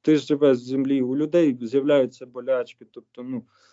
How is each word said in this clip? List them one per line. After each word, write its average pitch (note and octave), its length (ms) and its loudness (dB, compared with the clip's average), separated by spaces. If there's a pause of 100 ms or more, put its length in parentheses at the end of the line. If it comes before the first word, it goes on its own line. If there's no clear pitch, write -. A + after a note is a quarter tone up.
ти D#3 140 4
ж C3 100 -2
живеш C#3 320 4
з A#2+ 80 -14
землі, C3+ 360 0
у B2+ 140 -2
людей D3+ 440 2
з'являються C3 680 0
болячки, B2 640 -6
тобто, - 320 -20
ну, B2 220 -10 (280)